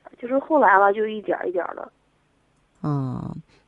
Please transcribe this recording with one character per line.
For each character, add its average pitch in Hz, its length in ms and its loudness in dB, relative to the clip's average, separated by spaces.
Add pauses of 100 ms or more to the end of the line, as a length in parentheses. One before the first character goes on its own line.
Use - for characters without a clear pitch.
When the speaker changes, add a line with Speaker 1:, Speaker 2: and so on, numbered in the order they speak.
(180)
Speaker 1:
就 - 80 -12
是 262 140 0
后 311 200 0
来 196 180 6
了 202 160 6
就 214 120 -2
一 214 160 -8
点 180 160 -4
儿 185 120 -6
一 - 20 -4
点 175 140 -6
儿 - 100 -12
的。 - 160 -14 (880)
Speaker 2:
哦， 139 560 -6 (320)